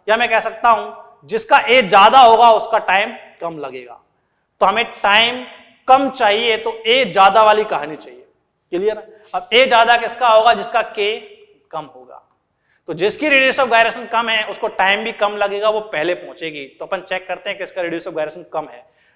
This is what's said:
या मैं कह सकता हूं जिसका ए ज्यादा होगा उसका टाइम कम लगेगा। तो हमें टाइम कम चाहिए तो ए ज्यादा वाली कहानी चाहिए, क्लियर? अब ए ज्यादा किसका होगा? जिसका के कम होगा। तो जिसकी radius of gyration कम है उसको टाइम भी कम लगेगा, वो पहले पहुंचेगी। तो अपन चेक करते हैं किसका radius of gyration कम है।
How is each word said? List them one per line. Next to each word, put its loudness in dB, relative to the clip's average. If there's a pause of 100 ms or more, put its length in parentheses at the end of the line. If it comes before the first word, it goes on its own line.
या 2
मैं -2
कह 0
सकता -2
हूं -6
जिसका 0
ए 4
ज्यादा 6
होगा 8
उसका 0
टाइम -2 (260)
कम -10
लगेगा। -16 (600)
तो 2
हमें 0
टाइम 0 (440)
कम 4
चाहिए 0
तो -8 (140)
ए 2
ज्यादा 4
वाली 2
कहानी -8
चाहिए, -20 (480)
क्लियर? -4 (380)
अब -8
ए 4
ज्यादा 2
किसका -4
होगा? 4
जिसका -4
के -6 (520)
कम -12
होगा। -20 (680)
तो -10
जिसकी -4
radius 2
of 0
gyration 0
कम -4
है -2
उसको -8
टाइम 0
भी -8
कम -4
लगेगा, -4
वो -2
पहले -6
पहुंचेगी। -14
तो -20
अपन -8
चेक -10
करते -10
हैं -12
किसका -10
radius -8
of -12
gyration -10
कम -10
है। -20 (320)